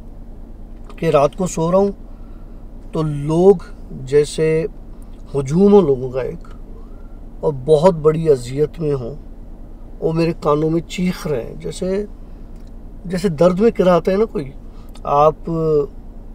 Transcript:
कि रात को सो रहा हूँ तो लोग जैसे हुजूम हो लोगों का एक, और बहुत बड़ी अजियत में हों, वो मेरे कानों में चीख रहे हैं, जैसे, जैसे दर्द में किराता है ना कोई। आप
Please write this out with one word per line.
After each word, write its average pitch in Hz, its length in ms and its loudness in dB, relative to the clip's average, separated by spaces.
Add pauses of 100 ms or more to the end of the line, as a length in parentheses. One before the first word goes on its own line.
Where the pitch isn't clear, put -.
(1000)
कि 165 100 0
रात 147 260 4
को 185 120 -2
सो 170 240 0
रहा 190 100 6
हूँ 202 140 0 (1000)
तो 160 100 0
लोग 160 600 4 (400)
जैसे 156 640 2 (680)
हुजूम 160 360 4
हो 202 100 10
लोगों 131 300 2
का 131 100 -2
एक, 165 180 -6 (1040)
और 156 100 2
बहुत 151 420 6
बड़ी 156 320 2
अजियत 135 520 2
में 151 140 0
हों, 127 220 -4 (840)
वो 165 140 0
मेरे 165 200 2
कानों 156 360 2
में 165 120 0
चीख 180 460 -4
रहे 139 160 -2
हैं, - 160 -12
जैसे, 185 480 -4 (1000)
जैसे 185 220 0
दर्द 175 300 4
में 226 120 6
किराता 180 400 4
है 190 60 2
ना 220 80 2
कोई। 135 280 -6 (520)
आप 147 300 6 (1000)